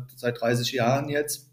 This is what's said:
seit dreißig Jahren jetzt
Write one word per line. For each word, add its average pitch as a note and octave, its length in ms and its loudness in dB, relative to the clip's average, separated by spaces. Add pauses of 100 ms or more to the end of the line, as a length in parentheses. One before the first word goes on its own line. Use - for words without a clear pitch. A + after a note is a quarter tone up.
(160)
seit A#2+ 240 -2
dreißig A#2+ 320 0
Jahren C3+ 380 2
jetzt D3 420 -4